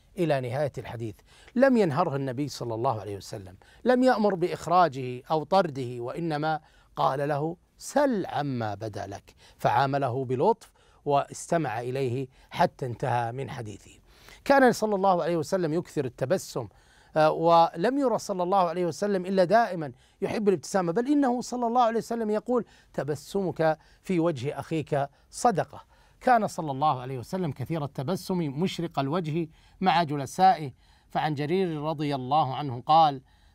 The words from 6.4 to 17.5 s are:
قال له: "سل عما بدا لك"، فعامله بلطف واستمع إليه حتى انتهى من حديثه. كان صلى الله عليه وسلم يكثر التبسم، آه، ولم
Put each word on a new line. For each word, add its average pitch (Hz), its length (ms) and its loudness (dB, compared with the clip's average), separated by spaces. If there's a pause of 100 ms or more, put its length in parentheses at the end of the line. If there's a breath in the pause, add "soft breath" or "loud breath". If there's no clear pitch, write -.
قال 143 340 0
له: 156 280 -2 (200)
"سل 262 480 0
عما 120 500 -4
بدا 101 320 -10
لك"، 98 280 -16 (220 soft breath)
فعامله 135 680 0
بلطف 139 460 0 (340 soft breath)
واستمع 139 720 -2
إليه 127 480 -4 (220 soft breath)
حتى - 360 0
انتهى 120 460 -2
من 127 180 -10
حديثه. 107 420 -14 (540 loud breath)
كان 269 260 8
صلى 214 240 0
الله 185 280 2
عليه 170 140 0
وسلم 165 360 0
يكثر 156 320 -4
التبسم، 131 640 -4 (500 soft breath)
آه، 156 140 6
ولم 170 680 4